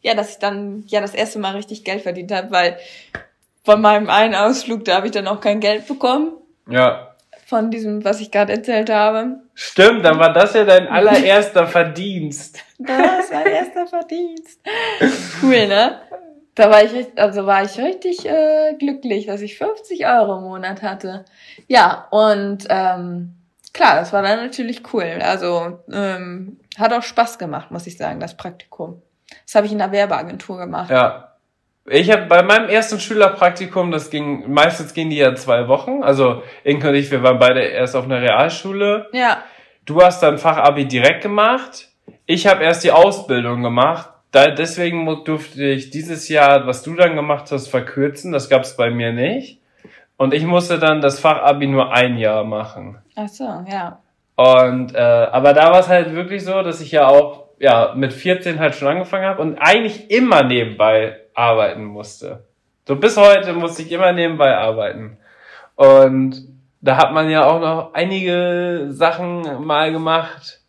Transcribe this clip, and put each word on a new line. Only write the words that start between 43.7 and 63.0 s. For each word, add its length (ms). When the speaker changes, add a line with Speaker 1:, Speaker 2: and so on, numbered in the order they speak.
Speaker 2:
Da, 200
deswegen 480
mu-, 240
durfte 420
ich 240
dieses 400
Jahr, 360
was 180
du 100
dann 220
gemacht 360
hast, 160
verkürzen. 640
Das 160
gab's 300
bei 120
mir 220
nicht. 480
Und 180
ich 120
musste 340
dann 220
das 180
Fachabi 480
nur 240
ein 260
Jahr 280
machen. 540
Speaker 1:
Ach 120
so, 160
ja. 560
Speaker 2:
Und, 600
äh, 40
aber 520
da 200
war's 180
halt 260
wirklich 300
so, 160
dass 180
ich 140
ja 140
auch, 400
ja, 360
mit 180
vierzehn 460
halt 160
schon 120
angefangen 380
hab 140
und 180
eigentlich 520
immer 340
nebenbei 720
arbeiten 500
musste. 600
So 80
bis 220